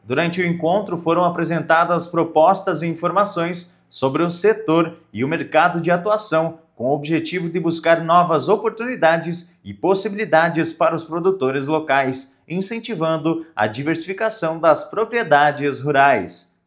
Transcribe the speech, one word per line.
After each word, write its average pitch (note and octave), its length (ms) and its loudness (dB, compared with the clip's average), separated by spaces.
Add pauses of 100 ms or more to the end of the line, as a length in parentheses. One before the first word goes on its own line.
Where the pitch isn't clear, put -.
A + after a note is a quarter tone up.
Durante E3 360 -2
o F3 60 0
encontro, E3+ 500 -2
foram E3+ 280 0
apresentadas E3+ 800 0
propostas E3 760 2
e E3+ 40 -4
informações F3 1040 -2
sobre C3+ 320 0
o E3+ 80 2
setor E3+ 680 0 (140)
e A2 120 -2
o C#3 40 -2
mercado D#3+ 520 2
de D#3 100 -2
atuação, F3 720 0 (160)
com A#2 100 -6
o C#3 80 2
objetivo E3 560 -4
de F3 100 -4
buscar E3 420 0
novas E3 460 2
oportunidades G3 1120 -2
e G2+ 120 -12
possibilidades E3+ 960 0
para E3 220 0
os D#3 100 -6
produtores D#3 640 -2
locais, C#3 800 -2
incentivando E3 960 -4 (100)
a G#2+ 120 0
diversificação E3 920 -4
das D#3+ 260 2
propriedades D3 920 0
rurais. C3+ 880 0